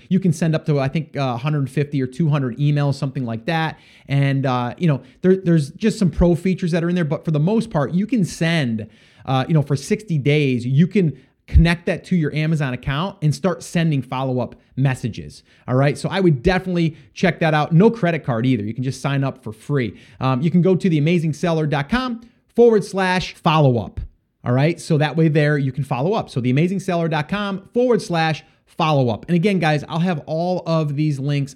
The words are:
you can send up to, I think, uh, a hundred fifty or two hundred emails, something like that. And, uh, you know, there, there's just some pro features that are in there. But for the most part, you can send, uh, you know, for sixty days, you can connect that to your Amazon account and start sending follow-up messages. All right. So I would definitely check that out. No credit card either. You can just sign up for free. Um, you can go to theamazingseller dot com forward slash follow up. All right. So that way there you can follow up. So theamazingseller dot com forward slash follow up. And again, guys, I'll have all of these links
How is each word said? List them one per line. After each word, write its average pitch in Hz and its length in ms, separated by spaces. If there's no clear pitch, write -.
you 185 120
can 185 120
send 160 220
up 160 140
to, 143 120
I 135 80
think, 139 300
uh, 135 160
a 113 40
hundred 143 340
fifty 143 300
or 127 40
two 147 240
hundred 135 300
emails, 147 360
something 135 300
like 113 200
that. 160 340
And, 139 380
uh, 123 320
you 180 100
know, 139 140
there, 185 160
there's 165 340
just 220 260
some 175 140
pro 175 240
features 180 360
that 170 120
are 170 60
in 180 40
there. 180 100
But 147 220
for 170 60
the 147 80
most 208 320
part, 139 200
you 185 140
can 208 200
send, 135 600
uh, 131 220
you 170 80
know, 147 80
for 143 120
sixty 170 440
days, 135 480
you 135 180
can 180 340
connect 170 400
that - 180
to 185 100
your 160 200
Amazon 156 380
account 143 500
and 147 100
start 170 300
sending 160 400
follow-up 127 520
messages. 120 680
All 123 80
right. 139 220
So - 120
I 170 100
would 156 240
definitely 180 520
check - 240
that 156 160
out. 151 180
No 190 160
credit 170 340
card 117 220
either. 131 180
You 123 120
can 131 80
just 131 180
sign 139 220
up 131 200
for 107 80
free. 123 480
Um, 131 220
you 170 100
can 180 100
go 185 140
to 190 160
theamazingseller 160 760
dot 143 220
com 240 320
forward 226 280
slash 185 500
follow 151 460
up. - 200
All 117 60
right. 147 260
So 165 200
that 147 180
way 160 140
there 147 280
you 131 140
can 135 140
follow 139 260
up. 214 180
So 127 120
theamazingseller 165 680
dot 151 200
com 196 440
forward 240 280
slash 160 420
follow 151 420
up. 104 220
And 175 60
again, 190 220
guys, 151 300
I'll 165 120
have 170 260
all 170 400
of 160 320
these 151 200
links 139 380